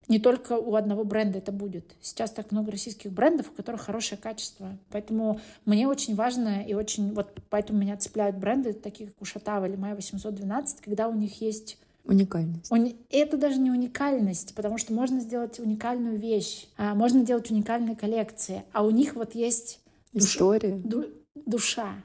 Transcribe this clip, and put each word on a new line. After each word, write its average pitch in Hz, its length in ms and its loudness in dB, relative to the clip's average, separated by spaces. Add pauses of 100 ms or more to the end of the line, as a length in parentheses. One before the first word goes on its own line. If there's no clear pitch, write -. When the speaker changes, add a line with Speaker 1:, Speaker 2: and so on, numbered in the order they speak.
Speaker 1:
не 220 100 6
только 247 400 4
у 226 160 0
одного 214 300 0
бренда 202 340 0
это 196 140 -6
будет. 196 500 -8
Сейчас 226 300 -4
так 214 180 -10
много 214 220 -2
российских 202 400 -8
брендов, 262 380 2
у - 40 -20
которых 214 280 -10
хорошее 208 380 -6
качество. 196 560 -10 (140)
Поэтому 214 500 -2 (240)
мне 214 220 4
очень 269 300 0
важно 220 460 0
и 202 120 -4
очень... 208 400 -2
Вот 202 240 -4 (100)
поэтому 208 300 0
меня 202 180 0
цепляют 202 400 0
бренды, 226 360 0
такие 208 360 -12
как - 140 -20
Ушатава 202 440 -4
или 196 100 -4
Майя 196 180 -4
восемьсот 202 400 -6
двенадцать, 202 460 -4
когда 214 280 -2
у 233 60 -2
них 208 260 -2
есть 214 380 -4 (260)
Speaker 2:
Уникальность. 170 680 2
Speaker 1:
уни-, 233 240 4 (140)
это 294 260 4
даже 269 240 2
не 254 100 4
уникальность, 247 840 0
потому 208 200 -2
что 220 160 -6
можно 254 280 0
сделать 233 400 -6
уникальную 226 580 -2
вещь, 214 480 -2 (100)
а, 208 200 0
можно 247 280 6
делать 233 280 0
уникальные 226 420 0
коллекции, 214 800 -4
а 214 120 2
у 220 60 4
них 254 240 4
вот 220 220 -8
есть 233 440 0 (320)
душ-, - 220 4
Speaker 2:
История. 202 400 4
Speaker 1:
ду-, 226 320 -4 (400)
душа, 220 480 -2 (100)